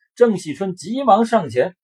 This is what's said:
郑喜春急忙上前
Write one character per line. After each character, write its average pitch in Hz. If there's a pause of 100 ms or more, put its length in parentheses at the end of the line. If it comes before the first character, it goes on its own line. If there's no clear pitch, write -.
(160)
郑 233
喜 151
春 190
急 233
忙 226
上 214
前 143